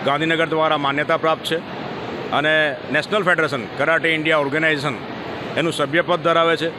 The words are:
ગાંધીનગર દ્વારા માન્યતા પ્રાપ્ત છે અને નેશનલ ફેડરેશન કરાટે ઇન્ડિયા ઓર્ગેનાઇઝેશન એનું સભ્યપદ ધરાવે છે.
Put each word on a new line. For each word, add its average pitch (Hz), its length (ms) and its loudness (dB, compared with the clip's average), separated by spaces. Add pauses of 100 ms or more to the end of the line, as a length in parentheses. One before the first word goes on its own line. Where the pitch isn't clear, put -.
ગાંધીનગર 160 420 2
દ્વારા 156 300 2
માન્યતા 147 400 0
પ્રાપ્ત 160 340 0
છે 160 60 0 (800)
અને 151 160 4 (380)
નેશનલ 165 300 0
ફેડરેશન 156 400 2 (140)
કરાટે 156 320 2
ઇન્ડિયા 156 300 2
ઓર્ગેનાઇઝેશન 147 580 0 (640)
એનું 156 140 0
સભ્યપદ 156 520 0
ધરાવે 165 320 4
છે. 143 120 -2 (100)